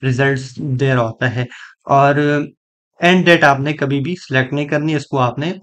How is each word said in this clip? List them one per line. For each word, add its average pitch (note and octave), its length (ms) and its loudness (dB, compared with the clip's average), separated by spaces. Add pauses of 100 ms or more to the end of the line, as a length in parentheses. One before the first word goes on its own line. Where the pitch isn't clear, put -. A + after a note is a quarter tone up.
रिजल्ट्स C3+ 540 -2
दे C3+ 360 -2
रहा B2 80 2
होता A2+ 260 -4
है। B2 180 -4 (420)
और D3 580 2 (560)
एंड F3+ 240 4
डेट E3 180 6
आपने C#3 280 2
कभी C#3 280 -2
भी E3+ 180 -4
सिलेक्ट C3 340 -2
नहीं D3 140 -4
करनी, D3+ 300 -2
इसको C#3+ 200 -6
आपने C3+ 460 -2